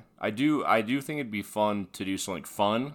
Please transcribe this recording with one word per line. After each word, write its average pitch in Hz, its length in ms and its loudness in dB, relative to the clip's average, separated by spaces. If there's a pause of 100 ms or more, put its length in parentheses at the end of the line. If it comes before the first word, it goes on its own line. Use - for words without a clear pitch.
(200)
I 107 100 -2
do, 131 340 2
I 104 180 4
do 123 200 0
think 151 180 -6
it'd 120 120 -6
be 104 100 -2
fun 104 520 0
to 98 120 -6
do 95 140 -2
something 87 240 -6
fun 117 520 0